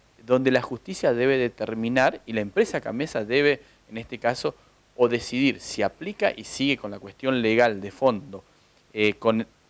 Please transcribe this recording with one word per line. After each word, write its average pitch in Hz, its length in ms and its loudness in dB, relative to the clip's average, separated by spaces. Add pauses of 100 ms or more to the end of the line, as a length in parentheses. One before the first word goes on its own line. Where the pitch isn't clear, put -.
(260)
donde 127 240 4
la 127 120 4
justicia 139 520 -2
debe 131 240 2
determinar 120 880 0
y 113 60 -12
la 113 80 0
empresa 147 400 -2
Camesa 117 460 -6
debe, 139 340 2 (300)
en 107 80 -12
este 113 200 -12
caso, 123 380 -2 (400)
o 120 140 4
decidir 123 500 0
si - 220 -6
aplica 185 520 -2
y 110 120 -12
sigue 135 320 -2
con 101 140 -10
la 101 80 -12
cuestión 123 420 -4
legal 110 400 4
de 101 100 -10
fondo, 98 540 -2 (480)
eh, 107 220 2
con 110 300 0 (240)